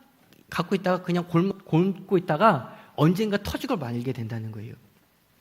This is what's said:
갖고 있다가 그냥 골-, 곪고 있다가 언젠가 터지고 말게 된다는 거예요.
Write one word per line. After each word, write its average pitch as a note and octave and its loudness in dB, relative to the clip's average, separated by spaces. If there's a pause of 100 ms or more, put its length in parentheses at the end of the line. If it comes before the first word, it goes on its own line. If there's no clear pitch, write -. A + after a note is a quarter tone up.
(500)
갖고 F3 -2
있다가 F#3 0
그냥 E3+ -2
골-, E3+ 2
곪고 F#3 2
있다가 E3 2 (180)
언젠가 F#3 4
터지고 B3+ -4
말게 A#2+ -4
된다는 A2+ -6
거예요. A2 -12 (680)